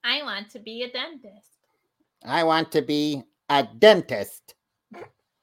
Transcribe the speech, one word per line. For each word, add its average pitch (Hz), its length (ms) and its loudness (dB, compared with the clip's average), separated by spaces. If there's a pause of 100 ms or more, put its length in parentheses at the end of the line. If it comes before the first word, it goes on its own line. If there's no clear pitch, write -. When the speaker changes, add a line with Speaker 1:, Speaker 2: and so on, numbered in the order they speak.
Speaker 1:
I 262 200 -2
want 214 280 -10
to 233 80 -18
be 220 240 -12
a 247 80 -10
dentist. 247 600 -14 (760)
Speaker 2:
I 147 180 -2
want 160 300 0
to 156 80 2
be 147 420 -4 (260)
a 139 180 2 (100)
dentist. 156 800 4 (880)